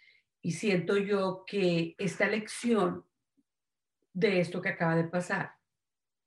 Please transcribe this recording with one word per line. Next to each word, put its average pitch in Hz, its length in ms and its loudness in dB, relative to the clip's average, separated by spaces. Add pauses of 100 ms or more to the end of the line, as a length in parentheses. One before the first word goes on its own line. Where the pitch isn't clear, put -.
(420)
Y 175 100 -2
siento 196 460 2
yo 190 480 0
que 175 520 0
esta 190 300 0
lección 214 760 0 (1080)
de 185 280 2
esto 175 200 -2
que 190 100 -4
acaba 165 260 0
de 165 80 2
pasar, 180 480 -4 (760)